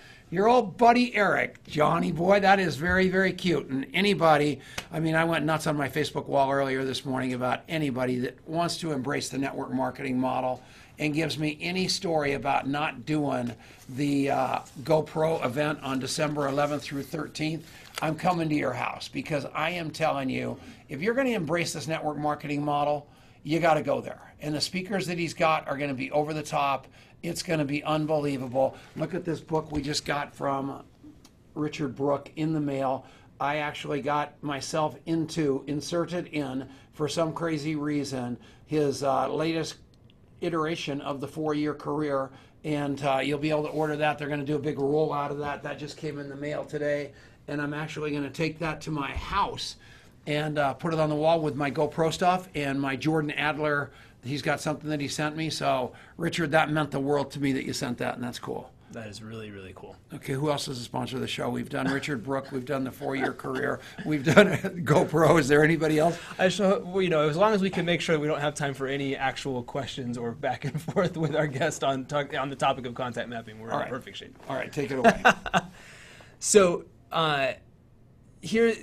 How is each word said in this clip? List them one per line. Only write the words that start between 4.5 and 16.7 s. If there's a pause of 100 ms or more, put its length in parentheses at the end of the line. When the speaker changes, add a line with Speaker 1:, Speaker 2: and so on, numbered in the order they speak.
Speaker 1:
I
mean,
I
went
nuts
on
my
Facebook
wall
earlier
this
morning
about
anybody
that
wants
to
embrace
the
network
marketing
model (340)
and
gives
me
any
story
about
not
doing (360)
the,
uh, (240)
GoPro
event
on
December
eleventh